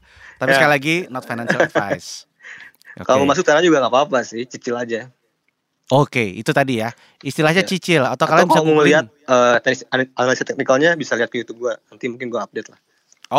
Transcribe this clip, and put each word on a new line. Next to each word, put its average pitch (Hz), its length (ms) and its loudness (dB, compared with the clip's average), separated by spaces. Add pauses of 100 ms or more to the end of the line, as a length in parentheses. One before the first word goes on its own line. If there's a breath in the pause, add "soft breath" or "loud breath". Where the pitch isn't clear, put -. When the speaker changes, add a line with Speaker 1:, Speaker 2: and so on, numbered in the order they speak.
(380 loud breath)
Speaker 1:
tapi 131 120 -2
Speaker 2:
Ya. 135 60 4
Speaker 1:
sekali 147 160 4
lagi 143 240 0 (120)
not 127 160 -10
financial 117 400 -4
Speaker 2:
<laughs> 156 40 0
Speaker 1:
advice. - 560 -6 (720 loud breath)
Speaker 2:
Kalau - 220 0
Speaker 1:
Oke. 139 40 2
Speaker 2:
mau 139 80 2
masuk 165 140 0
sekarang 156 180 2
juga 165 180 4
nggak 117 120 0
apa-apa 135 300 0
sih, 113 240 -8
cicil 123 300 -8
aja. 120 340 -6 (800)
Speaker 1:
Oke, 131 340 2
itu 104 260 -8
tadi 135 300 0
ya. 113 160 -6 (240 soft breath)
Istilahnya 156 400 0
Speaker 2:
Ya. - 80 0
Speaker 1:
cicil 170 340 0
atau 127 140 0
Speaker 2:
Atau 160 100 -2
Speaker 1:
kalian 160 200 4
bisa 320 100 4
Speaker 2:
kalau 156 100 4
mau 156 120 4
Speaker 1:
googling. 147 120 6
Speaker 2:
lihat, 147 160 4 (160)
eh, 123 380 4
teknis, 127 220 -2 (340)
analisis 123 300 0
teknikalnya 139 480 0
bisa 143 200 -6
lihat 113 140 -2
ke - 100 -8
YouTube 117 220 -10
gua. 120 140 -4 (140)
Nanti 110 200 -12
mungkin 123 220 -10
gua 110 160 -8
update 107 240 -12
lah. - 100 -20 (600)